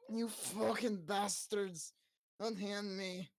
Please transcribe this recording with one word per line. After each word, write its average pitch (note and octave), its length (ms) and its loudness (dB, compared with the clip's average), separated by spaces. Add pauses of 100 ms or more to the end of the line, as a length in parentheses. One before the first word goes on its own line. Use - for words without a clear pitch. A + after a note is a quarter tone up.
You A3+ 200 0
fucking G#3+ 760 2
bastards! G3 880 0 (460)
Unhand G3+ 580 -2
me! F#3 420 -4